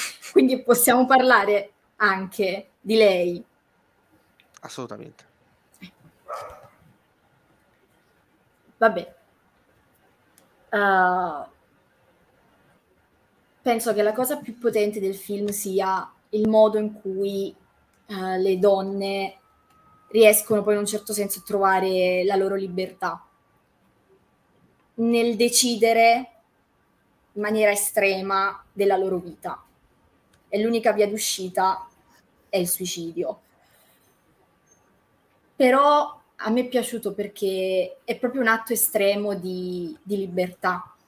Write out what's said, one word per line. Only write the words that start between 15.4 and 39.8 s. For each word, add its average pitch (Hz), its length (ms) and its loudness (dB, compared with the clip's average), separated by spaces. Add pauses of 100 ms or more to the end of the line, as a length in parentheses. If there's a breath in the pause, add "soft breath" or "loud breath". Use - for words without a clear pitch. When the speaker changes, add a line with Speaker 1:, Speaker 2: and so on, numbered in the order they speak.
Speaker 1:
sia 190 640 -2 (180)
il 214 180 0
modo 214 300 6
in 214 220 -4
cui, 196 560 -4 (520)
eh, 185 320 -4
le 190 180 2
donne 196 760 0 (720)
riescono 214 560 6
poi 208 100 2
in 208 60 0
un 208 60 -4
certo 208 280 -6
senso 202 260 -4
a - 60 -20
trovare 185 800 0
la 202 100 0
loro 190 200 0
libertà 185 680 -6 (1700)
nel 233 400 0
decidere 233 960 2 (1040)
in 208 80 -8
maniera 214 300 2
estrema 196 920 0 (100)
della 196 260 2
loro 190 220 -2
vita. - 440 -14 (840)
E 214 120 -2
l'unica 226 300 2
via 202 160 2
d'uscita 190 800 -2 (600 soft breath)
è 202 80 -2
il 175 100 -2
suicidio. 165 720 -6 (2250 soft breath)
Però 285 640 4 (240)
a 214 60 -4
me 240 120 0
è 254 60 -4
piaciuto 226 460 -6
perché 190 880 -4
è - 140 -6
proprio 254 240 -4
un 226 60 0
atto 226 260 0
estremo 202 600 -2
di, 180 680 -8